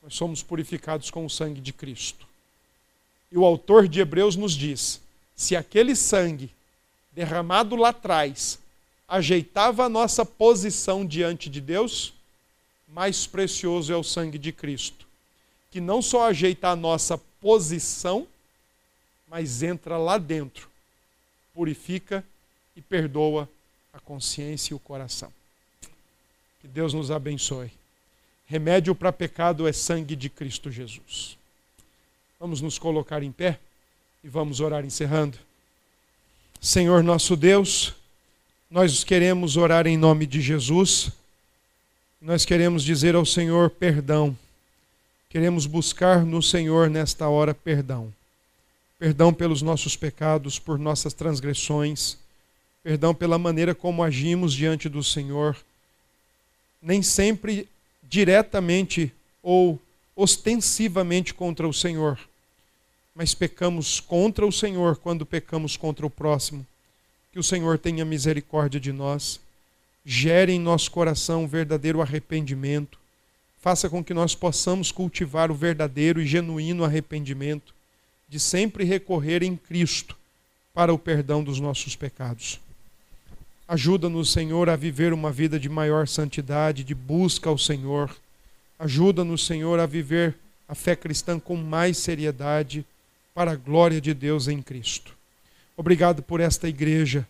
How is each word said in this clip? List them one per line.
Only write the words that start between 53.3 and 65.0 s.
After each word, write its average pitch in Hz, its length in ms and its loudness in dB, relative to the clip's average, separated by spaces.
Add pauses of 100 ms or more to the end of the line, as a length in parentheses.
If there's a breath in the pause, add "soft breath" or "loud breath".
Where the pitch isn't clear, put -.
maneira 170 360 2
como 170 300 -2
agimos 160 500 0
diante 156 340 -2
do 143 140 -6
Senhor. 143 540 -2 (1200)
Nem 185 220 2
sempre 202 640 0 (400)
diretamente 185 1040 2 (300)
ou 180 380 4 (340)
ostensivamente 190 1200 0
contra 170 320 -4
o 156 60 -2
Senhor, 156 460 -2 (960)
mas 165 200 -2
pecamos 175 680 -2
contra 208 460 2
o 202 60 0
Senhor 180 440 0
quando 170 300 -4